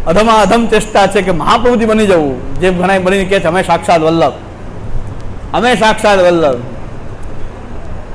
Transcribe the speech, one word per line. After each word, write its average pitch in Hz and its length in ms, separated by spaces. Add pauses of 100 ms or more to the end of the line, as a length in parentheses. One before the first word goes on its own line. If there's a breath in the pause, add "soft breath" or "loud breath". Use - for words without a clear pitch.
અધમા 214 280
અધમ 220 340
ચેષ્ટા 208 400
છે 202 160
કે 185 80
મહાપ્રભુજી 233 540
બની 214 220
જવું, 151 540
જે 185 100
ઘણા 185 280
બનીને 190 260
કહે 196 160
છે 175 60
અમે 175 160
સાક્ષાત 170 380
વલ્લભ, 160 320 (1200)
અમે 226 220
સાક્ષાત 208 420
વલ્લભ. 165 400 (1600)